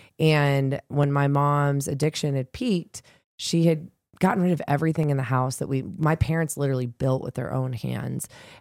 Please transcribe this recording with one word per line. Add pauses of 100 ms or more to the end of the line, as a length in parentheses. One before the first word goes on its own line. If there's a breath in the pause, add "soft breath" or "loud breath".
(180 loud breath)
And
when
my
mom's
addiction
had
peaked, (340 soft breath)
she
had (320)
gotten
rid
of
everything
in
the
house
that
we, (160)
my
parents
literally
built
with
their
own
hands, (340 loud breath)